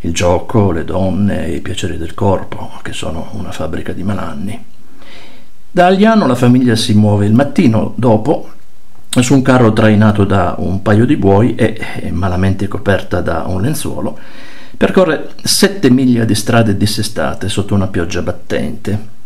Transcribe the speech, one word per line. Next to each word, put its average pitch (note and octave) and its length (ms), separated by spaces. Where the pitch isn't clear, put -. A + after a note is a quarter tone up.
il E2+ 120
gioco, F2+ 580
le E2 140
donne F2+ 600
e E2 100
i - 40
piaceri F2 380
del E2 160
corpo, - 560
che - 100
sono - 400
una G2 180
fabbrica - 420
di - 120
malanni. F2 600
Da F3 160
Agliano G3 400
la B2 100
famiglia B2 400
si G#2+ 180
muove G#2 320
il G#2 60
mattino A#2 640
dopo A#2 540
su B2+ 140
un C3+ 80
carro B2 300
trainato G#2+ 520
da F#2+ 340
un F2+ 220
paio G#2+ 260
di C#3 100
buoi G2 400
e, - 200
e - 120
malamente F#2 560
coperta - 520
da E2+ 260
un F#2 160
lenzuolo, - 540
percorre F3 480
sette B2 480
miglia B2 340
di G#2 100
strade G#2+ 420
dissestate F#2+ 720
sotto G#2 260
una G2 120
pioggia F2 360
battente. - 880